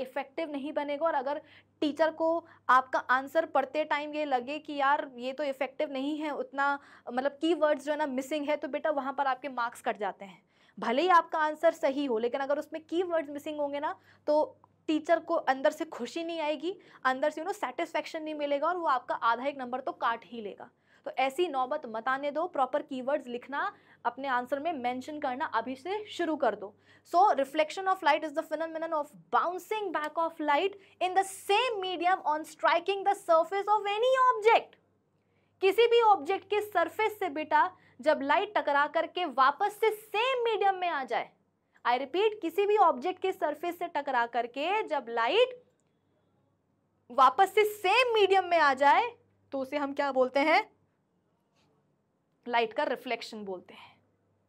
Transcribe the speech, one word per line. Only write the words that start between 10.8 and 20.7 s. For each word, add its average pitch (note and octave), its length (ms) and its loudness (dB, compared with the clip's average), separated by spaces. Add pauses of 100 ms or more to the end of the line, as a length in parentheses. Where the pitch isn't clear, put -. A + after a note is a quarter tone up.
ही F4+ 60 2
आपका E4+ 300 4
आंसर D#4 340 2
सही D4 320 -2
हो, A#3+ 140 0
लेकिन A#3 220 -2
अगर C#4 180 0
उसमें D#4 260 -10
कीवर्ड्स E4 460 -2
मिसिंग D4 300 -8
होंगे C#4+ 200 -4
ना, D#4+ 180 -6 (280)
तो D4+ 320 2 (280)
टीचर D#4+ 320 2
को E4 160 -2
अंदर C4+ 360 2
से D4+ 140 -6
खुशी D#4+ 400 -10
नहीं E4 160 -6
आएगी, D4+ 380 -4 (260)
अंदर C4 260 0
से, D4+ 100 -10
you E4 100 -6
know, - 100 -6
सेटिस्फेक्शन - 640 -6
नहीं D#4 120 -6
मिलेगा C#4+ 340 -2
और F4+ 80 -2
वो E4+ 100 -4
आपका C4+ 280 0
आधा A#3 300 0
एक C#4 140 -4
नंबर B3+ 220 -6
तो E4+ 120 -6
काट A#3 320 -2
ही A#3 160 -14
लेगा। - 300 -14 (340)